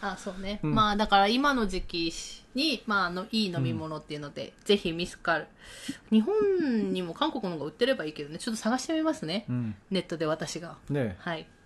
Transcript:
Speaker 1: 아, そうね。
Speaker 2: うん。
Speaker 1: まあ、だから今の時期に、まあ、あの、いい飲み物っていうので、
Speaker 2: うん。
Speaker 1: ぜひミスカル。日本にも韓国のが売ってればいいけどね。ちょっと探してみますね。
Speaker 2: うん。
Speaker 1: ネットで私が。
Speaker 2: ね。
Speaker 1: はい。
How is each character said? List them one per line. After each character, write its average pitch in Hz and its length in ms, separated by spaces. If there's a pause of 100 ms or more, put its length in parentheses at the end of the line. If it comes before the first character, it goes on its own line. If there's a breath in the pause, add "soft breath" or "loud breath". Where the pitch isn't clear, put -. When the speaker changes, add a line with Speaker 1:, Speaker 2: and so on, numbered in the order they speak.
Speaker 1:
아, 190 160
そ - 200
う 196 40
ね。 202 220
Speaker 2:
う - 60
ん。 233 60
Speaker 1:
ま 214 160
あ、 202 60
だ 214 120
か 202 100
ら 196 100
今 269 260
の 226 120
時 185 160
期 165 300 (420)
に、 269 320
ま 202 160
あ、 175 40
あ 170 40
の、 185 220
い 220 140
い 180 60
飲 165 100
み 160 120
物 156 240
っ 151 40
て - 120
い 147 40
う - 20
の 147 100
で、 - 280
Speaker 2:
う - 40
ん。 - 20
Speaker 1:
ぜ 202 120
ひ 190 160
ミ 170 140
ス - 120
カ 165 200
ル。 - 80 (640 loud breath)
日 220 100
本 320 720
に 185 100
も 170 120
韓 311 180
国 214 160
の 170 100
が 139 60
売 151 40
っ - 40
て - 140
れ 262 80
ば 185 100
い 156 60
い - 20
け 151 120
ど 143 60
ね。 165 80
ち - 100
ょ 226 40
っ - 40
と - 40
探 240 180
し - 80
て 339 80
み 320 80
ま 320 120
す 311 120
ね。 190 220
Speaker 2:
う - 40
ん。 117 220 (160)
Speaker 1:
ネ 185 100
ッ - 60
ト 170 100
で 156 100
私 156 340
が。 165 160 (120)
Speaker 2:
ね。 123 300
Speaker 1:
は 170 180
い。 160 100 (200)